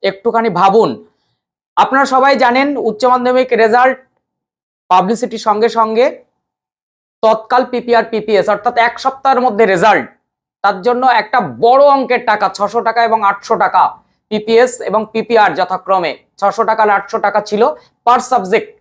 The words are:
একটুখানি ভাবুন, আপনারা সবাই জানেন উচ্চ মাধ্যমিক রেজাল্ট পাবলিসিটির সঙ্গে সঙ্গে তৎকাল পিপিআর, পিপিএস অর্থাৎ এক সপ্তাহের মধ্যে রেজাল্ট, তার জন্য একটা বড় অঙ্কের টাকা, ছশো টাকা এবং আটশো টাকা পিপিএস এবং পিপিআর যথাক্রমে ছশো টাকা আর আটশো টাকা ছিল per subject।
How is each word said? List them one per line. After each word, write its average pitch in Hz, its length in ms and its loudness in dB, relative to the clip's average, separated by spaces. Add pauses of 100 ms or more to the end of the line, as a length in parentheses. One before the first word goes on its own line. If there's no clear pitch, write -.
একটুখানি 226 400 -4 (100)
ভাবুন, 196 300 4 (880)
আপনারা 269 360 2
সবাই 269 200 4 (100)
জানেন 254 240 2 (220)
উচ্চ 214 120 -8 (100)
মাধ্যমিক 254 380 0 (120)
রেজাল্ট 247 360 2 (920)
পাবলিসিটির 214 580 -2
সঙ্গে 214 300 2
সঙ্গে 226 280 0 (1160)
তৎকাল 226 480 0
পিপিআর, 233 400 0
পিপিএস 208 420 0
অর্থাৎ 240 220 -4 (120)
এক 247 160 -6
সপ্তাহের 269 420 -2
মধ্যে 220 200 0
রেজাল্ট, 185 400 2 (580)
তার 196 220 0
জন্য 247 180 -2 (180)
একটা 226 180 -2 (240)
বড় 254 200 4 (120)
অঙ্কের 262 340 -2
টাকা, 208 160 0 (120)
ছশো 208 300 -2
টাকা 226 200 -2
এবং 226 120 0 (100)
আটশো 202 340 -4
টাকা 180 200 2 (480)
পিপিএস 226 400 2 (180)
এবং 208 120 -2 (120)
পিপিআর 220 360 2 (100)
যথাক্রমে 185 520 -2 (280)
ছশো 196 300 -2
টাকা 220 140 0
আর 208 140 2
আটশো - 280 -6
টাকা 202 140 0 (100)
ছিল 208 120 0 (440)
per 240 140 4 (120)
subject। 214 380 -2 (120)